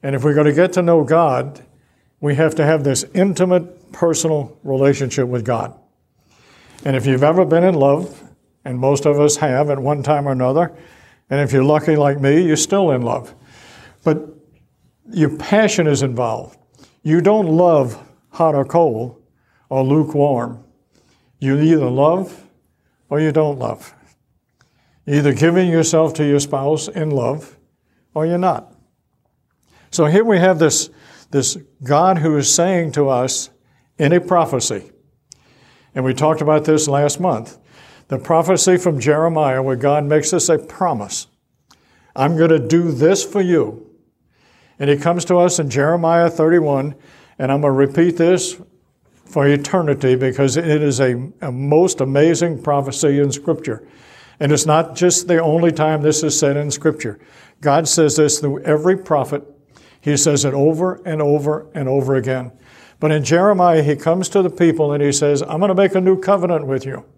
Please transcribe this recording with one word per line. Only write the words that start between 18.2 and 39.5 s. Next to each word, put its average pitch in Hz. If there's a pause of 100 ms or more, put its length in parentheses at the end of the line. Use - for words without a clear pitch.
hot 160
or 139
cold 127 (540)
or 135
lukewarm. 139 (760)
You 135
either 156
love 160 (640)
or 143
you 156
don't 147
love. 113 (1120)
You're 143
either 147
giving 170
yourself 160
to 151
your 143
spouse 143
in 156
love 139 (560)
or 156
you're 170
not. 175 (1160)
So 165
here 180
we 214
have 180
this, - (400)
this 139 (260)
God 165
who 156
is 135
saying 170
to 143
us 127 (480)
in 180
a 175
prophecy, 151 (1040)
and 131
we 131
talked 151
about 151
this 156
last 143
month, 143 (520)
the 135
prophecy 175
from 175
Jeremiah 147